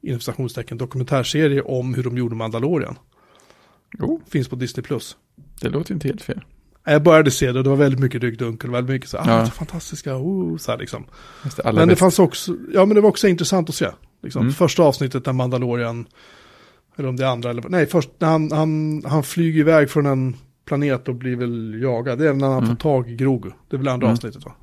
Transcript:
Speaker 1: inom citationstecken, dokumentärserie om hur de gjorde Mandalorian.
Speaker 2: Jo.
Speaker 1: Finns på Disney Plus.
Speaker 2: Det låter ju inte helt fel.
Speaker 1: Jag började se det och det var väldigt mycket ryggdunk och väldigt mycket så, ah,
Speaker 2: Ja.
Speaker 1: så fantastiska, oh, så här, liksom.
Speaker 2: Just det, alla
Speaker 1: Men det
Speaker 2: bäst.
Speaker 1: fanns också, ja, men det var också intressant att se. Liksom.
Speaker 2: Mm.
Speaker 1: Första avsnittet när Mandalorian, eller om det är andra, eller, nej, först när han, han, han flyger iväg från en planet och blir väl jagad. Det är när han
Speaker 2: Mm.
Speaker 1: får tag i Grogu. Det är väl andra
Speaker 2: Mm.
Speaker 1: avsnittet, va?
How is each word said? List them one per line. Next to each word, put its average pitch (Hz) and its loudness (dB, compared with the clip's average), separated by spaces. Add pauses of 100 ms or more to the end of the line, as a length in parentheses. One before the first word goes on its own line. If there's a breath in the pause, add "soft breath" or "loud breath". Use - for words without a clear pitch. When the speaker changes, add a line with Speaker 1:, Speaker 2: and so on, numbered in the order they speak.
Speaker 1:
inom 123 -6
citationstecken, 120 -8
dokumentärserie 135 0
om 127 -4
hur 131 -2
de 123 -4
gjorde 117 -2
Mandalorian. 113 -2 (1000 soft breath)
Speaker 2:
Jo. 320 -2 (100)
Speaker 1:
Finns 131 -2
på 135 -8
Disney 123 -8
Plus. - -8 (440)
Speaker 2:
Det 175 -4
låter 156 -4
ju 196 -4
inte 147 -4
helt - -6
fel. - -8 (440)
Speaker 1:
Jag 151 4
började 156 8
se 131 0
det 127 -2
och 131 0
det 135 4
var 139 4
väldigt 135 4
mycket 127 0
ryggdunk 113 -6
och 123 -6
väldigt 123 -2
mycket - -8
så, - -8
ah, - -6
Speaker 2:
Ja. 113 4
Speaker 1:
så 117 -4
fantastiska, 151 -10
oh, 170 -4
så - -8
här, 117 -4
liksom. - -10 (400 loud breath)
Speaker 2:
Just 135 -8
det, - -6
alla 113 0
Speaker 1:
Men 165 8
det 180 8
Speaker 2:
bäst. 175 4
Speaker 1:
fanns 185 6
också, - 2 (180)
ja, 190 6
men 214 4
det 208 8
var 214 8
också 202 4
intressant 175 2
att - -6
se. 131 -2 (340)
Liksom. 131 -4
Speaker 2:
Mm. 127 2
Speaker 1:
Första 170 4
avsnittet 135 2
när 135 -2
Mandalorian, 120 -2 (880 soft breath)
eller 135 -4
om 127 -4
det 131 -2
är 135 2
andra, 120 -4
eller, 120 -6
nej, 170 2
först 156 0
när 160 0
han, 156 2
han, 156 0
han 147 0
flyger 160 0
iväg 151 4
från 147 2
en 131 0 (280)
planet 139 -2
och 127 -4
blir 123 -4
väl 117 -6
jagad. 123 -2
Det 156 2
är 143 2
när 139 0
han 131 2
Speaker 2:
Mm. 113 0
Speaker 1:
får 120 0
tag 127 0
i 117 -12
Grogu. 123 0 (180)
Det 143 -6
är - -4
väl 139 -2
andra 127 0
Speaker 2:
Mm. 110 4
Speaker 1:
avsnittet, 117 -6
va? - -18 (100)